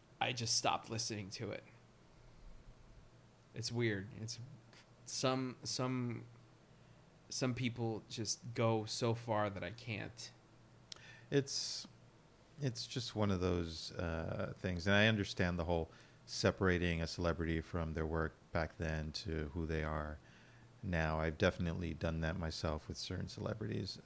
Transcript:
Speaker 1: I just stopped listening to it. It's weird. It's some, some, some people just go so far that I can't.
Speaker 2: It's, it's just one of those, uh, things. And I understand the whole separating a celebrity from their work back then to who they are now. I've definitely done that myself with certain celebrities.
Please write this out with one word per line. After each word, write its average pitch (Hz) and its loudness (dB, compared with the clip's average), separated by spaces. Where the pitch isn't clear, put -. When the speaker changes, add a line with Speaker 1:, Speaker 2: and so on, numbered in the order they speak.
Speaker 1:
I 117 2
just 117 2
stopped 87 2
listening 107 -4
to 104 -6
it. - -6
It's 113 -4
weird. 110 0
It's 110 -8
some, 131 0
some, 123 -2
some 127 0
people 117 -2
just - -4
go 113 4
so 117 0
far 107 2
that 98 -6
I 87 -4
can't. - -8
Speaker 2:
It's, - 0
it's 123 -2
just - -4
one 104 4
of 92 2
those, 87 0
uh, 85 -2
things. 90 -2
And 101 8
I 104 8
understand 95 2
the 82 0
whole 82 2
separating 87 4
a 82 0
celebrity 82 2
from 80 -2
their 78 0
work 80 0
back 80 0
then 80 0
to 78 -2
who 82 -2
they 78 0
are 76 -2
now. 80 2
I've 80 2
definitely 87 2
done 80 0
that 80 0
myself 80 -2
with - -8
certain 92 -4
celebrities. 107 -4